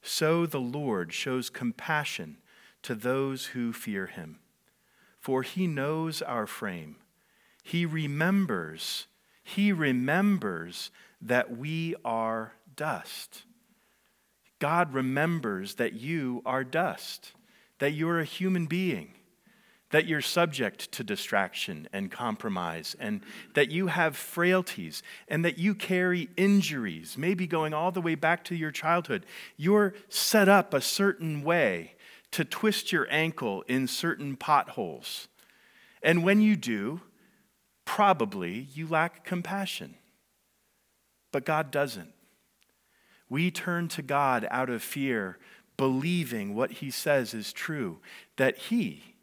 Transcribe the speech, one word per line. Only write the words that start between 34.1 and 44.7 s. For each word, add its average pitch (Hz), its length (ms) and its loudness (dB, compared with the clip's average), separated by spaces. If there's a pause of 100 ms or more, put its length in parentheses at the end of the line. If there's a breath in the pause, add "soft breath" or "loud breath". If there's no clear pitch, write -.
potholes. - 880 -2 (760 soft breath)
And 165 220 4
when 196 160 6
you 214 160 6
do, 123 460 -2 (840 soft breath)
probably 117 880 2
you 160 140 -10
lack 165 380 -2
compassion. 185 720 -6 (1400)
But 139 100 0
God 156 280 0
doesn't. 123 420 -2 (1120 soft breath)
We 165 240 2
turn 170 380 -2
to - 120 -8
God 135 480 2
out 127 200 0